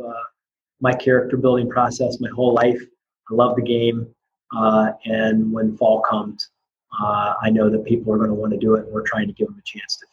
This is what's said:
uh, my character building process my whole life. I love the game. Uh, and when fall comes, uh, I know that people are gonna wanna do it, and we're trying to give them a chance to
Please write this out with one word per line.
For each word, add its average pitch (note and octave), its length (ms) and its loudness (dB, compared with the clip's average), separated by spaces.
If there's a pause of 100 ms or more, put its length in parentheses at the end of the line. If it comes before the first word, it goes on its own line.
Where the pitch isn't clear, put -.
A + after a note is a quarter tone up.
uh, A#2 120 -12 (680)
my B2 140 2
character B2+ 420 2
building B2 340 2
process B2 520 -2
my A2+ 120 -6
whole B2 200 2
life. A#2+ 280 2 (480)
I A2+ 40 -6
love B2 240 2
the A#2 60 0
game. A#2 440 0 (500)
Uh, A2 340 2 (120)
and A2 480 0
when A2 240 -2
fall A2 260 2
comes, G#2+ 500 -4 (500)
uh, G#2 320 -2 (100)
I A2 60 2
know G#2+ 200 4
that G#2+ 140 0
people A2 300 0
are G#2+ 40 2
gonna G#2+ 160 0
wanna G#2+ 240 -2
do A2 180 2
it, G#2+ 100 -4
and G#2+ 80 -14
we're G#2+ 120 -6
trying G#2+ 220 -2
to G2+ 60 -8
give G#2+ 140 -4
them G2+ 120 -16
a - 20 -20
chance - 360 -12
to - 160 -20